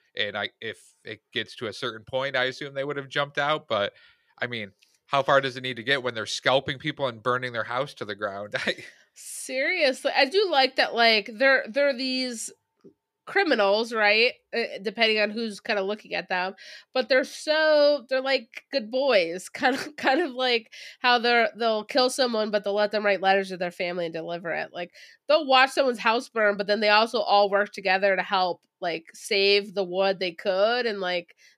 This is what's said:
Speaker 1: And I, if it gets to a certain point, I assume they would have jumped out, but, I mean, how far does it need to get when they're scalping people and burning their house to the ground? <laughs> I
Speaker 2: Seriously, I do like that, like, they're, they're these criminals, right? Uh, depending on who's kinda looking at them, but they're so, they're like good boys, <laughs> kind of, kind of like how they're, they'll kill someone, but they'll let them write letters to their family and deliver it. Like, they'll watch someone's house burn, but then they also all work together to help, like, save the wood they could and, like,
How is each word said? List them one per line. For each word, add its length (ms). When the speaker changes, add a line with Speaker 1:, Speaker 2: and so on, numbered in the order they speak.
Speaker 1:
And 220
I, 120
if 340
it 180
gets 240
to 100
a 60
certain 320
point, 320
I 80
assume 300
they 100
would 120
have 120
jumped 300
out, 300
but, 240
I 60
mean, 260
how 160
far 180
does 160
it 60
need 140
to 60
get 200
when 120
they're 120
scalping 520
people 300
and 140
burning 300
their 120
house 300
to 100
the 100
ground? 460
<laughs> 60
I 180
Speaker 2:
Seriously, 1000
I 100
do 260
like 260
that, 180
like, 380
they're, 360
they're 280
these 560
criminals, 680
right? 420
Uh, 280
depending 380
on 100
who's 300
kinda 220
looking 320
at 140
them, 260
but 140
they're 160
so, 880
they're 120
like 500
good 180
boys, 580
<laughs> 20
kind 260
of, 200
kind 260
of 100
like 400
how 200
they're, 380
they'll 260
kill 260
someone, 400
but 140
they'll 100
let 180
them 140
write 160
letters 280
to 80
their 140
family 340
and 80
deliver 380
it. 200
Like, 200
they'll 180
watch 260
someone's 280
house 280
burn, 300
but 100
then 120
they 100
also 300
all 300
work 220
together 440
to 60
help, 400
like, 340
save 600
the 100
wood 360
they 120
could 540
and, 140
like, 360